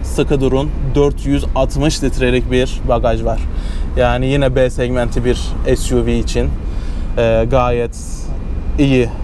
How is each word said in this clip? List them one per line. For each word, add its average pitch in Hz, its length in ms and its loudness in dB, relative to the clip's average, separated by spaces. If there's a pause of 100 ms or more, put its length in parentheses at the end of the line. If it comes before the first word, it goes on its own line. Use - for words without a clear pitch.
sıkı 139 380 0
durun, 135 280 0 (260)
dört 143 300 0
yüz 139 200 0 (100)
altmış 135 480 0
litrelik 123 480 0
bir 127 380 0
bagaj 113 340 2
var. 110 160 -2 (580)
Yani 123 280 2
yine 131 300 2
B 127 140 4
segmenti 123 560 0
bir 123 240 0 (260)
S - 200 0
U 117 100 2
V 117 120 2
için, 120 320 0 (680)
e, 113 340 2
gayet 123 460 0 (840)
iyi 131 300 4 (140)